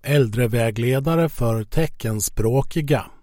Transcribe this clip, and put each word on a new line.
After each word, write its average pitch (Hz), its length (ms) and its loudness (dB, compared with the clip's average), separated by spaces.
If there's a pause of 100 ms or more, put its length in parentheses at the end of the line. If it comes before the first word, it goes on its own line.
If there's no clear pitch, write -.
Äldrevägledare 123 1200 0
för 113 340 -2
teckenspråkiga. 117 1400 0 (180)